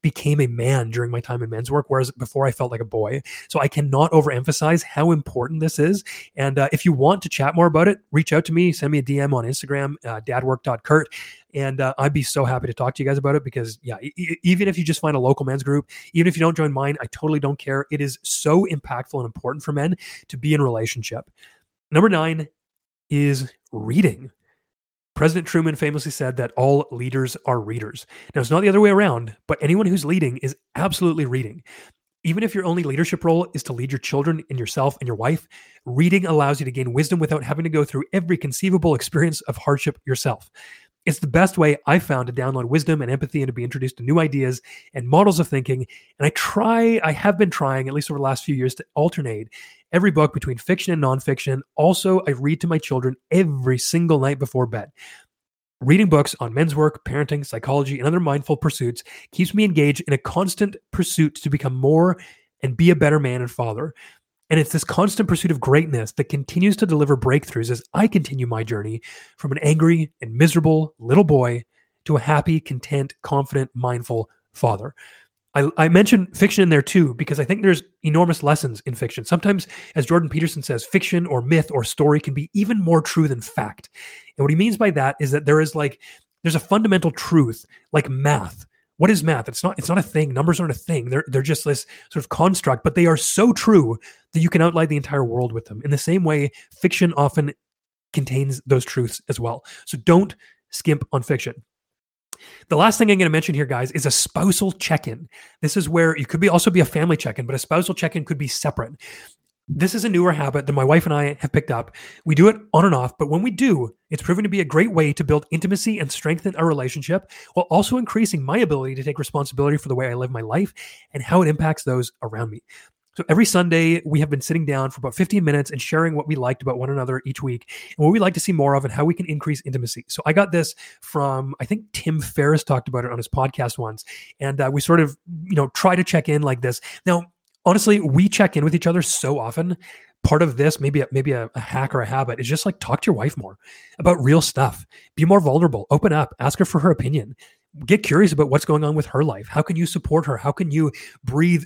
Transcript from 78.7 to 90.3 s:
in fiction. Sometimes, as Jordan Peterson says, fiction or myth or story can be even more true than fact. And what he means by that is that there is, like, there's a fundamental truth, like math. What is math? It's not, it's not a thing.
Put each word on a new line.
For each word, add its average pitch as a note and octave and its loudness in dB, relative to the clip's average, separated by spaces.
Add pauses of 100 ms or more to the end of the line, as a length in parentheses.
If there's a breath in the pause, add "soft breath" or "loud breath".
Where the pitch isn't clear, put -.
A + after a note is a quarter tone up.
in B2 -6
fiction. A#2+ -8
Sometimes, F#3+ 0 (260 loud breath)
as C#3+ -2
Jordan E3+ 2
Peterson D#3 -4
says, B2 -6
fiction F3 -2
or B2+ -2
myth D#3 2
or C3 -2
story D3 2
can C#3+ -6
be C#3+ -6
even G#3 0
more E3 4
true D#3+ 0
than B2 -4
fact. - -8 (480 loud breath)
And C#3+ 0
what C#3+ 2
he D#3 4
means G3+ 2
by G#3+ 2
that C#3+ 0
is C#3+ 0
that D3 -2
there D3+ 4
is, D3+ -2
like, D3 -4 (420 loud breath)
there's E3 0
a D#3 0
fundamental G3 2
truth, C3+ 0 (260 soft breath)
like D3+ 0
math. C3 -2 (320)
What F3 0
is F#3 2
math? D3 -2
It's - -8
not, F3+ -4
it's D3+ -8
not F3 0
a G3 0
thing. D3+ -4